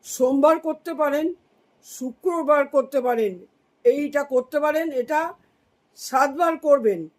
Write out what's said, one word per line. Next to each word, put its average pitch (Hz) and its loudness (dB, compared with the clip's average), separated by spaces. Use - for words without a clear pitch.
সোমবার 277 2
করতে 320 -8
পারেন, 294 -2
শুক্রবার 294 -2
করতে 277 0
পারেন, 226 0
এইটা 285 2
করতে 262 -2
পারেন। 302 0
এটা 302 -4
সাতবার 285 0
করবেন। 254 2